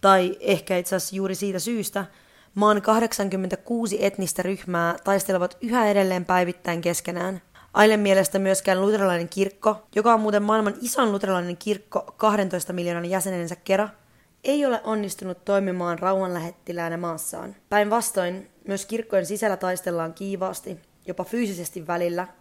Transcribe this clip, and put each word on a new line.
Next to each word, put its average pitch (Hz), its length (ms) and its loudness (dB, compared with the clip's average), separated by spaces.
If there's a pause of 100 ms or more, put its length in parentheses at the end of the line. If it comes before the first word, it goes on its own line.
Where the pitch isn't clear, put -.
tai 190 380 6
ehkä 185 380 0
itse 180 180 -2
asiassa 190 200 -4
juuri 190 200 -2
siitä 190 240 -4
syystä, 202 460 -4 (500)
maan 208 260 6
kahdeksankymmentäkuusi 202 1200 0
etnistä 196 380 -2
ryhmää 175 600 -2
taistelevat 190 580 0
yhä 233 280 2
edelleen 190 360 2
päivittäin 175 560 0
keskenään. 175 600 -4 (320)
Ailen 214 260 6
mielestä 196 400 4
myöskään 190 420 2
luterilainen 196 480 2
kirkko, 196 460 0 (200)
joka 226 180 4
on 220 60 4
muuten 208 240 2
maailman 214 380 2
isoin 240 300 2
luterilainen 185 460 -2
kirkko - 600 -4
kahdentoista 190 560 0
miljoonan 175 320 -4
jäsenensä 180 500 -4
kera, 196 340 0 (540)
ei 285 220 2
ole 233 180 0
onnistunut 196 600 -6
toimimaan 180 540 0
rauhanlähettiläänä 170 960 -4
maassaan. 170 580 -8 (140)
Päinvastoin, 202 800 0 (180)
myös 196 180 -4
kirkkojen 214 400 -2
sisällä 202 320 -2
taistellaan 175 560 -4
kiivaasti, 185 640 -6 (280)
jopa 180 180 -6
fyysisesti 180 640 -4
välillä 175 400 -2 (140)